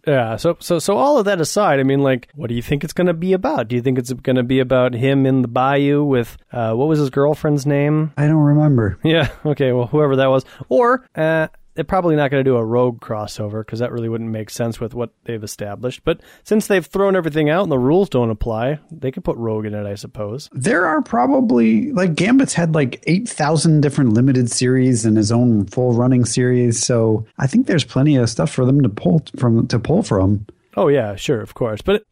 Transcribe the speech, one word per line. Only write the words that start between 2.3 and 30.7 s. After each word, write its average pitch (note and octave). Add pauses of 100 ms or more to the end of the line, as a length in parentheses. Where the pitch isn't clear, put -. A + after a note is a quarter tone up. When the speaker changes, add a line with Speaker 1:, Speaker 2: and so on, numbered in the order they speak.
Speaker 1:
what C3+
do A#2
you A#2+
think C#3+
it's D#3
gonna F3+
be F3
about? F#3
Do B2
you A#2+
think B2+
it's B2
gonna B2+
be C3
about B2+
him C3+
in C3
the A#2+
bayou C#3+
with, C3 (160)
uh, A2+
what C3
was D#3
his C#3
girlfriend's D3
name? D3
Speaker 2:
I C#3+
don't D#3
remember. D3
Speaker 1:
Yeah, D#3 (160)
okay, C#3
well, B2
whoever D3
that C3
was. C3 (240)
Or, B3+
uh, D#3+ (280)
they're D#3+
probably F3
not C#3+
gonna C#3
do C3+
a A#2
Rogue A#2+
crossover, G#2+
'cause A2
that B2
really A#2
wouldn't A2+
make A2
sense A#2
with A2+
what A#2 (160)
they've A2+
established. G#2
But D#3+ (240)
since G#3
they've F#3+
thrown G3
everything D#3
out F3+
and E3+
the C3+
rules D#3
don't A#2+
apply, A#2+ (100)
they C#3+
could F#3
put D3
Rogue A2
in G#2
it, G#2
I G2+
suppose. A2
Speaker 2:
There A#3
are D#4
probably, A#3+
like, F3+
Gambit's B3
had, E3+
like, C#3
eight G3
thousand D#3
different C3+
limited B2
series B2+
and A2
his G#2+
own A#2
full B2
running B2
series, B2
so A2+ (120)
I C#3
think A#3+
there's D#3+
plenty C#3+
of A#2
stuff -
for C3
them C3+
to C3
pull D#3+ (100)
from, A2+
to B2
pull E3+
from. G2+ (320)